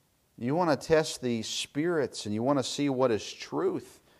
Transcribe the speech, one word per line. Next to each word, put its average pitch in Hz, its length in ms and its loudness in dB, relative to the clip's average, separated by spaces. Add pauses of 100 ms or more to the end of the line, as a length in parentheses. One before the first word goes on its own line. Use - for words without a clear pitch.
(380)
You 127 180 0
want 175 140 2
to 135 180 0
test 156 340 2
the 117 200 0
spirits 147 840 -2
and 104 100 -2
you 110 80 0
want 139 160 2
to 120 60 0
see 143 240 -2
what 127 240 2
is 98 200 -2
truth. - 680 -4 (200)